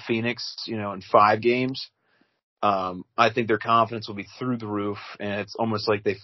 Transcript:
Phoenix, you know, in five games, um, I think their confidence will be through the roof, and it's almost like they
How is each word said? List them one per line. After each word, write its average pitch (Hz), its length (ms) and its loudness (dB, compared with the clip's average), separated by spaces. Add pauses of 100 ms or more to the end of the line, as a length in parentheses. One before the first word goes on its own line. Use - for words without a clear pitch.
Phoenix, 117 500 -4 (120)
you 113 100 -6
know, 104 140 -6
in 95 100 -10
five 110 400 6
games, 127 480 0 (720)
um, 92 440 0 (120)
I 113 140 6
think 113 160 -2
their 110 100 2
confidence 117 500 0
will 107 80 -10
be 98 120 -10 (100)
through 127 200 -2
the 113 100 -8
roof, 104 320 -4 (200)
and 101 200 -4
it's 104 180 -8
almost 113 320 0
like 104 140 2
they 98 200 0